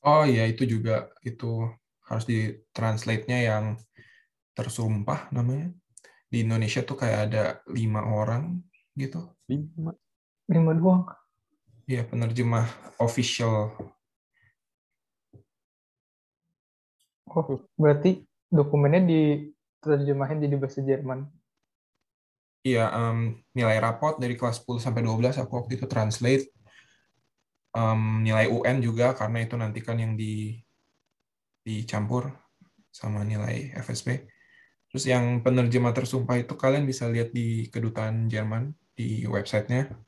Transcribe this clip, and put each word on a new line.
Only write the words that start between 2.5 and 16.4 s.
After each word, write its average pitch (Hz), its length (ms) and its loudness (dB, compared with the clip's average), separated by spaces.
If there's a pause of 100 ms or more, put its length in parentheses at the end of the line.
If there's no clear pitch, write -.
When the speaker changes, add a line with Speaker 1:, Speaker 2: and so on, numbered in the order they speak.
Speaker 1:
yang 107 320 0 (800)
tersumpah 113 800 -4
namanya. 135 400 -2 (580)
Di 113 160 0
Indonesia 113 320 0
tuh 120 160 -6
kayak 110 320 0
ada 107 160 0 (240)
lima 110 400 -2
orang 117 480 -2 (400)
gitu. 139 400 -8 (160)
Speaker 2:
Lima? 156 400 -6 (560)
Speaker 3:
Lima 160 240 6
doang? 180 320 6 (800)
Speaker 1:
Iya, 120 240 -4
penerjemah 117 600 0 (260)
official. 113 800 0 (3500)